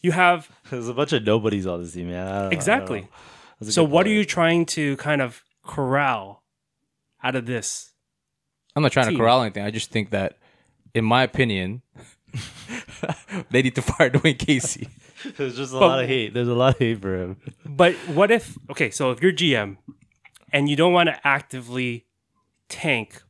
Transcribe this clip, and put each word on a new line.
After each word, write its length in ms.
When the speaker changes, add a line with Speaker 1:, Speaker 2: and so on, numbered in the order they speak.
Speaker 1:
you 100
have 380
Speaker 2:
<laughs> 100
There's 180
a 60
bunch 200
of 100
nobodies 440
on 140
this 120
team, 160
man. 180
I 40
don't, 60
I 60
don't 100
Speaker 1:
Exactly. 480
Speaker 2:
know. 60
That's 100
a 40
Speaker 1:
So 120
Speaker 2:
good 60
Speaker 1:
what 140
are 40
Speaker 2:
point. 80
Speaker 1:
you 80
trying 420
to 300
kind 240
of 220
corral 800
out 120
of 100
this 460
Speaker 3:
I'm 80
not 80
trying 160
Speaker 1:
team? 100
Speaker 3:
to 60
corral 180
anything. 220
I 80
just 200
think 200
that, 260
in 120
my 180
opinion, 580
<laughs> 1160
they 100
need 140
to 60
fire 280
Dwayne 280
Casey. 500
Speaker 2:
<laughs> 260
There's 180
just 180
a 60
Speaker 1:
But 80
Speaker 2:
lot 160
of 60
hate. 240
There's 140
a 60
lot 220
of 40
hate 220
for 140
him. 220
Speaker 1:
But 280
what 240
if, 260
okay, 200
so 220
if 100
you're 100
G 240
M 220
and 180
you 60
don't 180
wanna 300
actively 800
tank 600